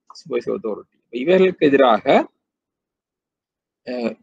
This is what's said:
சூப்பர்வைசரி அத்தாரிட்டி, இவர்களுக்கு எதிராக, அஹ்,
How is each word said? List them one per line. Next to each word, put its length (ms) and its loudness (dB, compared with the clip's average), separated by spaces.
சூப்பர்வைசரி 420 -10
அத்தாரிட்டி, 440 -12
இவர்களுக்கு 540 0
எதிராக, 380 2
அஹ், 360 -8